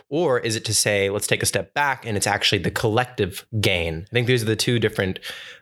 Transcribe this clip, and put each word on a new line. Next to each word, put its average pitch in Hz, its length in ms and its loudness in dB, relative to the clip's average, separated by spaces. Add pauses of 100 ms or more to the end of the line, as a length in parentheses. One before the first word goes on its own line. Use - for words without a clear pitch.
Or 139 300 2
is 113 160 -2
it 110 100 -6
to 107 100 -2
say, 101 340 2
"Let's 101 160 -2
take 107 160 2
a - 60 2
step - 260 -2
back 143 320 -2
and 110 100 -2
it's 101 120 0
actually 104 320 2
the 87 100 -2
collective - 760 -2 (120)
gain"? 85 520 0
I - 20 -2
think 120 140 2
these 123 160 2
are - 20 -4
the 110 100 0
two 120 220 2
different 104 400 0 (440)